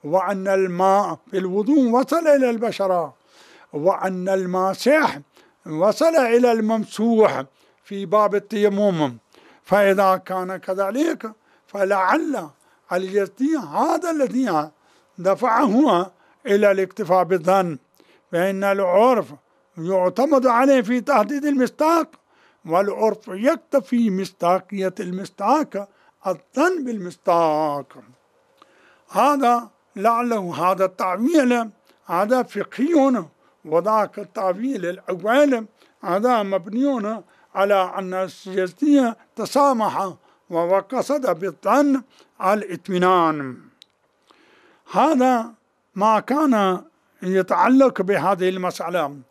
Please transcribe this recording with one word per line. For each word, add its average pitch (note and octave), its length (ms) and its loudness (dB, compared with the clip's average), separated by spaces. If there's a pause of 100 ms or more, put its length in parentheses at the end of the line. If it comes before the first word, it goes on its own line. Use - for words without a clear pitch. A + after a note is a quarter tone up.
وأن F#3+ 440 -2
الماء F#3+ 680 0 (120)
في F#3+ 80 -4
الوضوء G#3+ 520 0
وصل D4+ 380 0
إلى C4+ 220 4
البشرة، F#3+ 640 -4 (580)
وأن F#3 560 -2
الماسح F#3+ 920 0 (480)
وصل G#3+ 500 0
إلى A#3+ 360 4
الممسوح A3 920 0 (400)
في G3 220 -10
باب G3+ 280 0
التيمم. G3 840 0 (440)
فإذا G3 540 2
كان F#3 400 -8
كذلك، G#3+ 760 -4 (340)
فلعل G3+ 840 0 (440)
اليزدي G3 640 -2
هذا C#4+ 540 -2
الذي A3 600 -2 (480)
دفعه A3 920 2 (360)
إلى G3+ 240 4
الاكتفاء F#3 540 0
بالظن، F3+ 540 0 (540)
فإن F#3+ 320 -2
العرف G3 720 2 (440)
يعتمد F#3+ 680 0
عليه C4 340 4
في A#3+ 200 -2
تحديد C4+ 440 0
المصداق، D4 640 0 (580)
والعرف G3+ 600 0
يكتفي A#3 840 0
مصداقية F#3 920 -2
المصداق G3 880 -4 (380)
الظن D4 580 -2
بالمصداق. E3 1000 -2 (1200)
هذا A#3+ 580 2 (280)
لعله G3+ 760 0
هذا F#3+ 140 0
التعويل A#3 840 0 (360)
هذا G#3 360 0
فقهي، B3+ 840 0 (400)
وذاك F#3 540 0
التعويل G#3 680 -4
الأول A3 800 0 (360)
هذا G#3 400 0
مبني G#3 800 -4 (320)
على G3 440 2
أن F#3 160 -8 (320)
اليزدي A3+ 680 0 (240)
تسامح G#3+ 760 0 (380)
وقصد F#3+ 880 -2
بالظن A#3 640 0 (420)
الاطمئنان. F3+ 1120 0 (1300)
هذا B3+ 580 2 (440)
ما G#3 260 2
كان A3 600 0 (400)
يتعلق F#3+ 800 2
بهذه F#3 460 0
المسألة. F3 680 -4 (140)